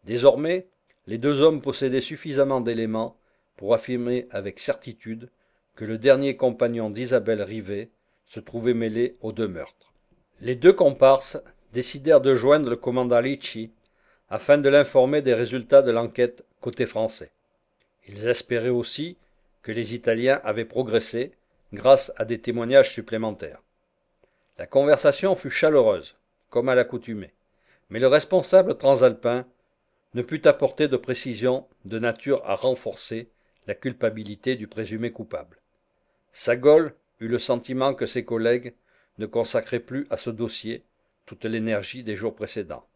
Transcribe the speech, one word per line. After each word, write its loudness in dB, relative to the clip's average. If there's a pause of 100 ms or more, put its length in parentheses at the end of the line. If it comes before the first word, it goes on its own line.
Désormais, 0 (400)
les -8
deux -2
hommes 2
possédaient -4
suffisamment -4
d'éléments -6 (400)
pour 0
affirmer -4
avec -10
certitude -10 (460)
que -12
le -6
dernier 4
compagnon -2
d'Isabelle -2
Rivet -10 (380)
se -16
trouvait -2
mêlé -2
aux -8
deux -4
meurtres. -14 (480)
Les -4
deux 8
comparses 4 (360)
décidèrent 2
de 4
joindre 2
le -2
commandant 0
Ricci -8 (580)
afin 4
de 4
l'informer 4
des 2
résultats 4
de 2
l'enquête -2 (160)
côté -4
français. -6 (760)
Ils -8
espéraient -2
aussi -6 (440)
que -12
les -6
Italiens 0
avaient -4
progressé -4 (400)
grâce 4
à -4
des -6
témoignages 2
supplémentaires. -8 (960)
La -12
conversation 2
fut -10
chaleureuse, 2 (340)
comme -2
à 2
l'accoutumée, -2 (560)
mais -8
le 4
responsable 4
transalpin 2 (680)
ne -4
put 0
apporter 2
de 0
précision -4 (180)
de -8
nature -2
à -2
renforcer -6 (380)
la -6
culpabilité -6
du -14
présumé -8
coupable. -14 (760)
Sagol 4 (240)
eut -10
le -4
sentiment -4
que -6
ses -8
collègues -2 (460)
ne -8
consacraient -4
plus -10
à -4
ce -8
dossier -8 (440)
toute -18
l'énergie -6
des -8
jours -6
précédents. -10 (100)